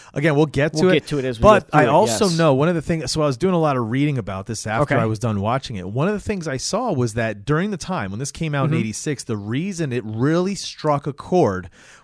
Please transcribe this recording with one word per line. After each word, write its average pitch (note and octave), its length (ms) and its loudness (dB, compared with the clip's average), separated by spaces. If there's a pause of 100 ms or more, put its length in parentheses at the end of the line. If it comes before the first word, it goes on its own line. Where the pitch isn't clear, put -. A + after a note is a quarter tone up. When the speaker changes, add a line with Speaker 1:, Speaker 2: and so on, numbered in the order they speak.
(140)
Speaker 1:
Again, D3+ 220 0
we'll D3+ 120 4
get C#3+ 260 0
to D#3 120 2
Speaker 2:
We'll F#3 60 6
Speaker 1:
it. D#3 100 4
Speaker 2:
get - 80 -16
to D3 100 -2
it B2+ 60 -2
as B2 140 -4
we A#2+ 40 0
Speaker 1:
But G3 220 8
Speaker 2:
get - 60 -14
through D3+ 100 4
Speaker 1:
I - 20 6
Speaker 2:
it, C#3+ 60 4
Speaker 1:
also G#3+ 360 4
Speaker 2:
yes. E3+ 120 0
Speaker 1:
know D#3+ 180 6
one C#3+ 120 2
of F3+ 60 2
the E3 80 -2
things, D#3+ 300 -4
so D#3 100 -2
I D3+ 60 2
was C3 100 0
doing F#3 160 2
a F3 60 4
lot D3 180 2
of A2+ 140 -2
reading C#3+ 260 0
about G2 300 -6
this - 180 -8
after C#3 300 0
Speaker 2:
Okay. B2 80 2
Speaker 1:
I - 20 0
was A2 140 -2
done G#2+ 200 -2
watching A2+ 360 -2
it. F2+ 120 -8
One B2 200 -2
of G#3+ 80 -2
the G3+ 40 -6
things F#3 280 -6
I C3+ 100 -4
saw A3+ 360 -4
was B2 200 0
that A2 320 -4
during E3 240 0
the G3 80 -6
time C#3+ 320 -6
when G2+ 100 -8
this C#3 120 -8
came D#3 240 -6
out C3+ 100 0
Speaker 2:
Mm-hmm. C#3+ 80 2
Speaker 1:
in A#2+ 60 2
eighty-six, A#2+ 460 -6
the A2 120 -4
reason C#3+ 560 -4
it A#2+ 100 -2
really D3+ 520 0
struck - 500 -4
a C#3+ 80 -6
chord G2+ 560 0 (340)